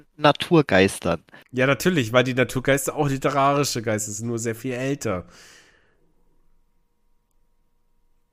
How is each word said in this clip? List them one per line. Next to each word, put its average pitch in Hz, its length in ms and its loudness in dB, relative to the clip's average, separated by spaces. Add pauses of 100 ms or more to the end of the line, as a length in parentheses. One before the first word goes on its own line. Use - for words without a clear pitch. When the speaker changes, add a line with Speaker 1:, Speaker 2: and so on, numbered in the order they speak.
(160)
Speaker 1:
Naturgeistern. 101 1040 2 (300)
Speaker 2:
Ja, 127 160 0
natürlich, 139 440 0
weil 127 120 6
die 127 100 -2
Naturgeister 131 600 0
auch 143 120 0
literarische 139 720 0
Geister 107 300 -4
sind, 107 160 -10
nur 117 140 -6
sehr 113 160 -6
viel 127 160 -8
älter. 123 520 -6 (3000)